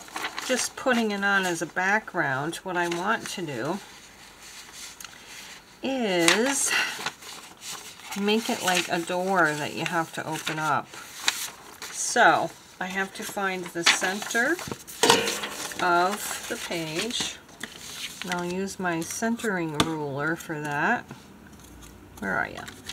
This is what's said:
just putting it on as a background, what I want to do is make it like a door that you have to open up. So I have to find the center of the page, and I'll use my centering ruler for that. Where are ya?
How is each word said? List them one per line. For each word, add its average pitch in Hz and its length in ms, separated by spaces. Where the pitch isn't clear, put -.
just - 300
putting 233 360
it 196 100
on 196 240
as 175 160
a 170 40
background, 165 920
what 180 200
I 175 120
want 202 400
to - 140
do 147 360
is 226 880
make 214 300
it - 120
like 180 260
a 175 100
door 180 560
that 147 200
you 135 100
have 165 300
to - 120
open 156 320
up. 151 300
So 165 600
I 185 60
have 190 280
to - 80
find 190 440
the 170 180
center 214 680
of 180 640
the 247 80
page, 170 680
and 185 120
I'll 175 100
use 190 340
my 175 220
centering 185 800
ruler 151 580
for 156 240
that. 151 440
Where 95 180
are 52 120
ya? 50 160